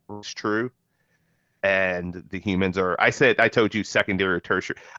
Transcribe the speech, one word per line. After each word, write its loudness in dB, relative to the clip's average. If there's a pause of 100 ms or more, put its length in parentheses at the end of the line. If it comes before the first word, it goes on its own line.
was -14
true. -4 (920)
And 0
the -8
humans 0
are, 0
I 4
said, 4
I 4
told 2
you -2
secondary 0
or -4
tertiary. -4 (200)